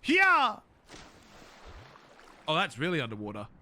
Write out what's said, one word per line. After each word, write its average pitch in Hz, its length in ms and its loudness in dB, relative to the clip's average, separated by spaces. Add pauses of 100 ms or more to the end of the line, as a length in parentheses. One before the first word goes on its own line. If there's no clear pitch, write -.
Yeah! 320 520 4 (1900)
Oh, 156 80 0
that's 170 240 -2
really 165 220 -2
underwater. 104 460 -8 (160)